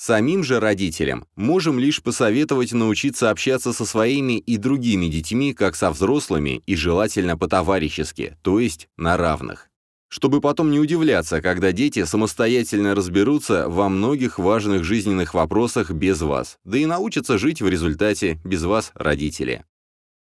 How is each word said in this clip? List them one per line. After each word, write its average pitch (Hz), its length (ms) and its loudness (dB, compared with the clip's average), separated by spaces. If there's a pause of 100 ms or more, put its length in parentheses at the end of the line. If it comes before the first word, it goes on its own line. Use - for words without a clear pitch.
Самим 131 440 0
же 123 160 0
родителям 87 640 -2 (100)
можем 151 440 0
лишь 143 240 0
посоветовать 123 680 0
научиться 117 600 0
общаться 123 420 0
со 120 100 -6
своими 120 540 0
и 117 200 -2
другими 117 500 0
детьми 110 480 -2
как 95 200 0
со 90 140 0
взрослыми 80 800 0
и 95 80 0
желательно 87 600 0
по-товарищески, 82 1080 -2
то 98 160 2
есть - 360 -4
на 85 220 0
равных. 69 520 -4 (380)
Чтобы 139 320 0
потом 143 300 2
не 147 100 2
удивляться, 139 600 0
когда 90 300 0
дети 110 340 0
самостоятельно 110 880 0
разберутся 98 760 2
во 95 200 2
многих 120 480 0
важных 101 460 2
жизненных 92 500 0
вопросах 92 560 0
без 85 320 0
вас, 69 420 -4
да 98 140 -4
и 151 80 2
научатся 160 540 -2
жить 151 240 0
в 95 40 2
результате 85 800 0
без 92 200 -2
вас 104 280 0
родители. 71 720 -4 (600)